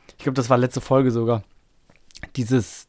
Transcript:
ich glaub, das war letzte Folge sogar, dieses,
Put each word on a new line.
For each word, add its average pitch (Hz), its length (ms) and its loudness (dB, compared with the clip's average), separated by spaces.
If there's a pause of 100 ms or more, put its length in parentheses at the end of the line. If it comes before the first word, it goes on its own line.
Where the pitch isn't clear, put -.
(180)
ich - 60 -20
glaub, 135 120 -2
das 123 140 -2
war 127 80 6
letzte 123 240 0
Folge 131 300 2
sogar, 117 320 0 (920)
dieses, 120 540 -2